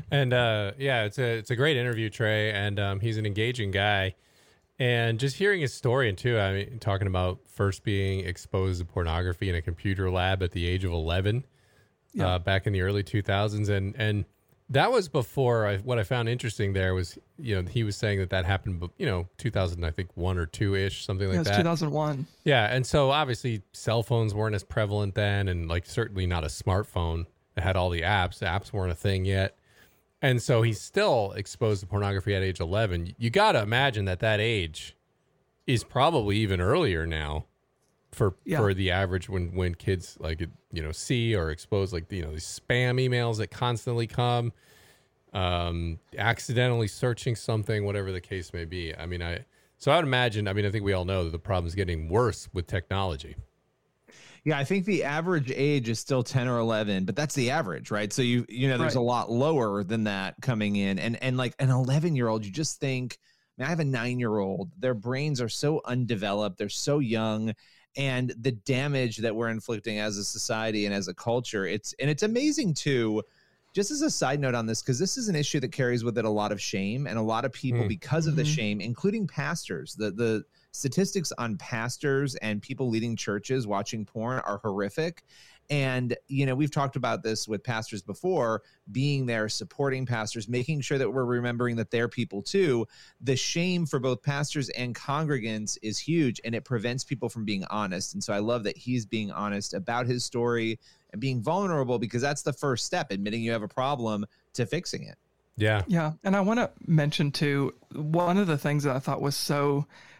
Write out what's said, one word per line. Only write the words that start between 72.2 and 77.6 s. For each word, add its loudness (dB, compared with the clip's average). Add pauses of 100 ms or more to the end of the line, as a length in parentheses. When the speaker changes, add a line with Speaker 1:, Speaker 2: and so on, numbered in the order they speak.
Speaker 3:
amazing 2
too, 2 (500)
just 0
as -2
a 2
side 0
note 0
on 0
this, -2
'cause 0
this 0
is -4
an 0
issue 0
that -4
carries 0
with 0
it 0
a 2
lot 2
of -6
shame, -2
and -4
a 0
lot 0
of -2
people, -2